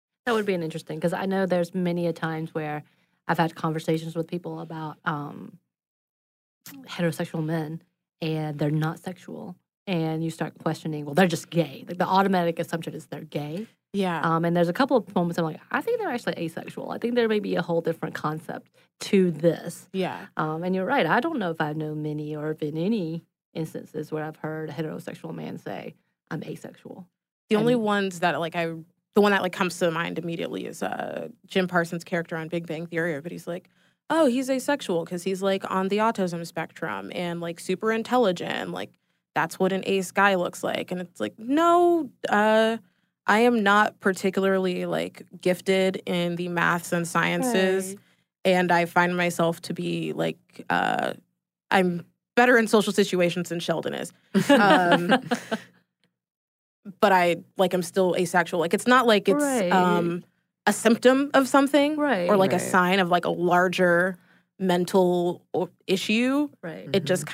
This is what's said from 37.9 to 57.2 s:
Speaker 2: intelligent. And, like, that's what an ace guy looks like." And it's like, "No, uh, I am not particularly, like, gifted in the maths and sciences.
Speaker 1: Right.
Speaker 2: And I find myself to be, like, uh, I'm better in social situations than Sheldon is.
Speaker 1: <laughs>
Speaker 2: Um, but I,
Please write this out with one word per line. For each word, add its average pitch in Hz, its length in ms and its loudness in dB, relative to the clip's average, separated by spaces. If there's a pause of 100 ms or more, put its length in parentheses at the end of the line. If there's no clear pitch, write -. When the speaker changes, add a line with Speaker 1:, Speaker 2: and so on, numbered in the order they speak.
Speaker 2:
intelligent. 226 580 0
And, 185 220 -6
like, - 180 -10 (460)
that's 156 220 -2
what 190 140 2
an 190 140 -4
ace 190 240 -2
guy 196 240 4
looks 180 300 -2
like." - 260 -4
And 180 100 -6
it's - 200 -12
like, 214 180 -6
"No, 339 720 4 (180)
uh, 220 500 4 (480)
I 208 140 4
am 240 220 4
not 202 380 4
particularly, 190 840 0
like, 170 380 -4 (180)
gifted 190 680 0
in 175 300 -2
the 175 120 -4
maths 170 440 0
and 170 160 -2
sciences. 190 840 0
Speaker 1:
Right. - 40 -18 (460)
Speaker 2:
And 180 280 4
I 175 120 4
find 175 320 2
myself 170 460 0
to - 120 -8
be, 170 380 -4
like, 160 240 -4 (320)
uh, 87 460 0 (560)
I'm 180 340 2 (320)
better 247 220 6
in 220 80 4
social 208 260 4
situations 180 580 2
than 170 100 -4
Sheldon 160 340 -4
is. - 180 -8 (220)
Speaker 1:
<laughs> - 160 4
Speaker 2:
Um, 185 720 6 (1800)
but 202 120 6
I, 175 240 4 (200)